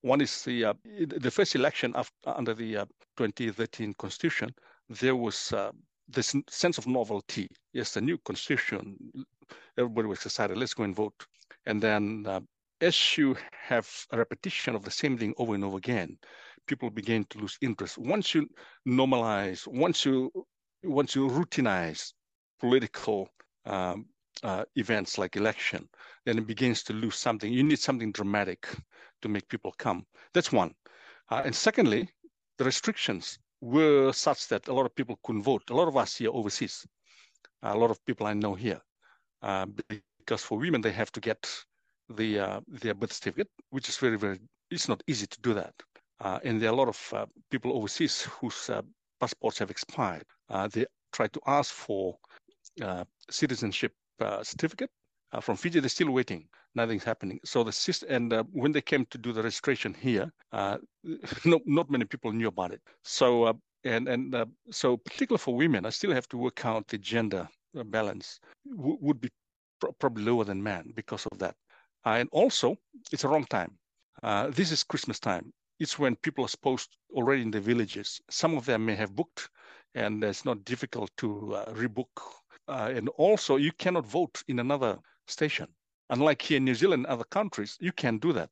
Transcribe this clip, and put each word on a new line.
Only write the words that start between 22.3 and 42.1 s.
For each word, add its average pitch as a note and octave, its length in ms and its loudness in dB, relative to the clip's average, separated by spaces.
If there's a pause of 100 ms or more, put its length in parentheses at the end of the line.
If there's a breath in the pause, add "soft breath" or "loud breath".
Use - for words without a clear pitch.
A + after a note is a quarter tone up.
political, A2+ 680 2 (380)
um, F#2+ 400 -2 (360)
uh, G2+ 220 -2 (120)
events G#2+ 420 0
like F#2 180 -2
election, G2+ 520 -2 (360 loud breath)
then A2+ 140 2
it A2 80 -2
begins A2+ 360 2
to - 100 -8
lose A2 240 -2
something. A2 360 0
You B2+ 100 4
need D3+ 160 6
something A#2 320 0
dramatic G2+ 580 -2 (540 loud breath)
to - 60 -4
make G#2 200 -2
people G2+ 300 -6
come. F#2 260 -2 (280 loud breath)
That's - 200 4
one. F#2 220 4 (560 loud breath)
Uh, B2 140 0
and B2 100 -2
secondly, G3+ 540 4 (500)
the C3+ 60 0
restrictions - 720 -2 (220)
were C#3 520 6
such - 360 0
that - 200 -2
a - 40 -2
lot B2+ 140 2
of - 80 -4
people A#2+ 300 -4
couldn't A2 180 -2
vote. A#2 280 2
A A#2+ 40 -4
lot E3 140 6
of C#3 80 0
us - 200 2
here A2+ 160 0
overseas, - 540 -4 (760 soft breath)
a G#2 140 0
lot A2+ 140 6
of - 140 -4
people G#2+ 220 -2
I G#2+ 80 0
know G#2 200 0
here, G2 260 -2 (600 soft breath)
uh, F#2+ 240 -2 (520)
because - 240 -2
for G#2+ 160 -2
women, D3 220 0
they A2 120 0
have A2 200 -2
to A2+ 80 -10
get - 300 -4 (580)
the, G#2+ 300 0